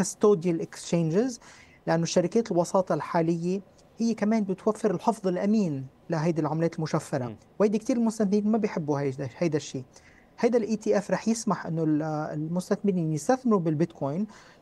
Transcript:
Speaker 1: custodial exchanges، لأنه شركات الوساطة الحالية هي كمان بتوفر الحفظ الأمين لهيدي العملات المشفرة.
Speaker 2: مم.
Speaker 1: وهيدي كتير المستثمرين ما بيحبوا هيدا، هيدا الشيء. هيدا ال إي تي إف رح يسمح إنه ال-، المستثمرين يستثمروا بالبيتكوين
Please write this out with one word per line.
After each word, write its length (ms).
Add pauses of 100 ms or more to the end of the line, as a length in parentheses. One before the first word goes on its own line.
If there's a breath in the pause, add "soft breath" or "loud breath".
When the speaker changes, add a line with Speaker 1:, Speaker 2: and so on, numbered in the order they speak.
Speaker 1:
custodial 600
exchanges، 760 (480 loud breath)
لأنه 180
شركات 480
الوساطة 420
الحالية 680 (380)
هي 160
كمان 300
بتوفر 460
الحفظ 380
الأمين 580 (240)
لهيدي 300
العملات 360
المشفرة. 480
Speaker 2:
مم. 120 (220)
Speaker 1:
وهيدي 200
كتير 180
المستثمرين 520
ما 100
بيحبوا 420
هيدا، 280 (100)
هيدا 180
الشيء. 280 (540 loud breath)
هيدا 200
ال 40
إي 140
تي 220
إف 120
رح 180
يسمح 380
إنه 180
ال-، 180 (320)
المستثمرين 800
يستثمروا 480
بالبيتكوين 640 (360 loud breath)